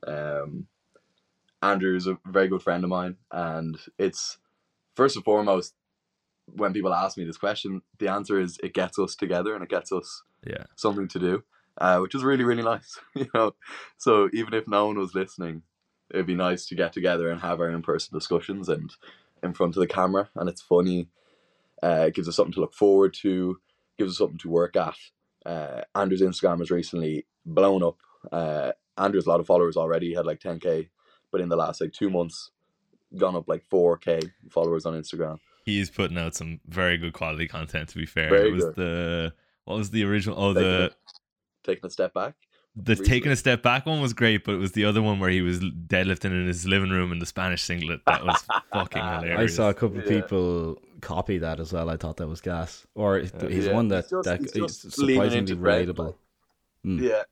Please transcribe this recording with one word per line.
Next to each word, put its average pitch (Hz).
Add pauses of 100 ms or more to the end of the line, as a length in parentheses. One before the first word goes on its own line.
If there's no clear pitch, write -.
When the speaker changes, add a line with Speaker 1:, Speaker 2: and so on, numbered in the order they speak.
Speaker 1:
Um, 76 (920)
Andrew's 95
a 92
very 95
good 92
friend 90
of 90
mine, 90 (160)
and 82 (200)
it's, - (580)
first 135
and 98
foremost, 104 (720)
when 98
people 95
ask 92
me 92
this 82
question, 98 (180)
the 101
answer 101
is 90
it 92
gets 92
us 95
together 92
and 98
it 82
gets 92
us - (220)
Speaker 2:
Yeah. - (100)
Speaker 1:
something 101
to 92
do, 90 (340)
uh, 90
which 95
is 131
really, 131
really 120
nice, -
<laughs> -
you 135
know? 110 (420)
So 104
even 110
if 110
no 104
one 107
was 92
listening, 87 (500)
it'd 92
be 90
nice 90
to -
get 85
together 87
and 85
have 87
our 85
in-person 85
discussions 98
and 80 (500)
in 87
front 87
of -
the 90
camera, 95
and 87
it's -
funny. 90 (760)
Uh, 82
it 82
gives 85
us 85
something -
to 92
look 78
forward 98
to, 92 (380)
gives 98
us -
something 82
to 85
work 85
at. 82 (500)
Uh, 73 (140)
Andrew's 95
Instagram 87
has 82
recently 82 (200)
blown 95
up. 85 (340)
Uh, 76 (260)
Andrew 98
has 85
a 80
lot 85
of 82
followers 87
already. 82
He 85
had, 85
like, 78
ten 85
K, 82 (420)
but 92
in 87
the 82
last, 82
like, 87
two 104
months, 87 (640)
gone 92
up, 85
like, 82
four 87
K 82 (280)
followers 82
on 82
Instagram. 80 (260)
Speaker 2:
He's 101
putting 87
out 82
some 82
very 87
good 85
quality 80
content, 80
to -
be 80
fair. 80
Speaker 1:
Very 101
Speaker 2:
It 104
was 92
Speaker 1:
good. 80
Speaker 2:
the, 85 (320)
what 98
was 104
the 110
original? 101
Oh, 98
Speaker 1:
Taking 92
Speaker 2:
the 90
Speaker 1:
a, - (760)
Taking 92
a -
Step 92
Back. 110 (400)
Speaker 2:
The 110
Speaker 1:
Recently. 95
Speaker 2:
Taking 127
a 135
Step 123
Back 127
one 160
was 127
great, 110
but 104
it -
was 92
the 107
other 104
one 104
where 95
he 92
was 90
deadlifting 92
in 90
his 87
living 95
room 92
in 87
the 87
Spanish 92
singlet. 85
That -
was 110 (140)
Speaker 1:
<laughs> -
Speaker 2:
fucking 98
Speaker 3:
I 104
Speaker 2:
hilarious. 85
Speaker 3:
saw 107
a 101
couple 101
of 101
Speaker 1:
Yeah. 104
Speaker 3:
people 87 (200)
copy 90
that 80
as 80
well. 82
I 80
thought 78
that 85
was 80
gas. 82 (100)
Or 101
it, 92 (100)
Speaker 2:
Yeah. 80
Speaker 3:
he's 92
Speaker 1:
Yeah, 98
Speaker 3:
one 117
Speaker 1:
he's 104
Speaker 3:
that, 92
Speaker 1:
just, 185
Speaker 3:
that 90
Speaker 1:
he's -
Speaker 3:
he's -
Speaker 1:
just -
leaning 135
Speaker 3:
surprisingly 120
Speaker 1:
into 92
trend, 90
Speaker 3:
relatable. 85
Speaker 1:
like, 78 (720)
Speaker 3:
Mm. 95
Speaker 1:
yeah. 110